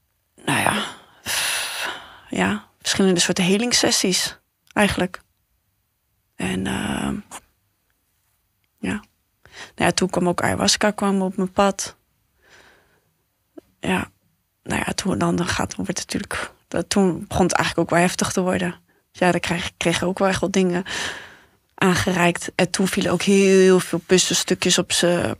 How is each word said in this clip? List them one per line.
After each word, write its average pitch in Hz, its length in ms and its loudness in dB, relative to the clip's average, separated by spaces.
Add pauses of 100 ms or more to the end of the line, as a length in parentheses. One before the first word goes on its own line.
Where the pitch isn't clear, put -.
(440)
nou 127 160 0
ja, 208 240 0 (380)
pff, - 680 -6 (420)
ja, 196 380 -2 (120)
verschillende 190 400 2
soorten - 240 0
helingssessies 208 960 0 (340)
eigenlijk. 190 480 0 (1160)
En, 185 300 -2
eh, 196 420 -2 (1700)
ja. 202 260 -6 (480)
Nou - 360 -2
ja, 175 40 2
toen 180 180 0
kwam 175 180 0
ook 175 140 -2
ayahuasca - 480 0
kwam 202 320 0
op 185 140 -4
mijn 185 160 -2
pad. 196 440 0 (1800)
Ja. - 300 -2 (520)
Nou - 240 -4
ja, 185 60 -6
toen, - 260 -4
dan, 175 180 0
dan 175 100 -2
gaat, - 300 -4
dan 190 80 -6
wordt 185 160 -6
het - 120 -10
natuurlijk, - 380 -8 (180)
dat, - 220 -4
toen 185 380 2
begon - 160 2
het 175 100 0
eigenlijk - 240 -2 (100)
ook 156 80 2
wel 170 100 4
heftig - 260 -2
te - 80 -2
worden. 180 400 -2 (320)
Ja, 180 180 2
dan 175 100 0
kreeg, 175 360 -4
kreeg 170 200 0
ik - 60 -2
ook 185 160 -2
wel 196 100 2
echt 190 120 0
wel 175 100 -2
dingen 180 340 2 (920)
aangereikt. 175 800 0
En 180 160 0
toen 190 180 0
vielen 180 240 -2
ook 180 100 -2
heel 190 580 6
veel - 180 -4
puzzelstukjes - 800 0
op 208 140 -2
z'n 170 480 0